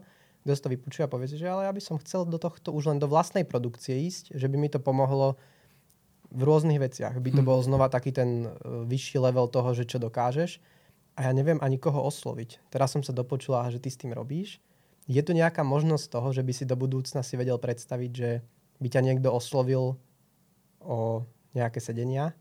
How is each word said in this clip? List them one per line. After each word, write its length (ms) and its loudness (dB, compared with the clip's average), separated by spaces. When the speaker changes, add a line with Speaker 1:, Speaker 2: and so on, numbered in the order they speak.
Speaker 1:
kto 80 -2
si 100 0
to 80 -4
vypočuje 340 -4
a 60 -2
povie 160 -4
si, 100 -8
že 140 -6
ale 160 -2
ja 80 -2
by 80 -6
som 160 -6
chcel 260 -4
do 140 -2
tohto 320 -6
už 240 0
len 60 0
do 80 0
vlastnej 340 2
produkcie 560 -2
ísť, 400 -6
že 80 0
by 100 2
mi 140 2
to 80 -2
pomohlo 600 2
v 140 -4
rôznych 340 6
veciach. 400 -2
By 140 0
to 100 6
Speaker 2:
Hmm. 80 4
Speaker 1:
bol 100 6
znova 300 4
taký 220 0
ten, 180 2
e, 60 -8
vyšší 360 -2
level 280 4
toho, 240 0
že 160 0
čo 100 -6
dokážeš. 640 -2
A 100 -6
ja 80 2
neviem 280 2
ani 180 0
koho 240 0
osloviť. 560 -6
Teraz 240 0
som 100 -2
sa 100 -8
dopočula, 580 -2
že 80 -4
ty 100 -8
s 80 -8
tým 160 -10
robíš. 460 -8
Je 160 2
tu 100 -2
nejaká 300 4
možnosť 480 2
toho, 240 -2
že 80 0
by 100 0
si 140 -4
do 80 0
budúcna 480 -2
si 140 -6
vedel 200 0
predstaviť, 560 -6
že 300 -4
by 100 -4
ťa 140 4
niekto 260 4
oslovil 680 0
o 420 -2
nejaké 240 -2
sedenia? 640 -4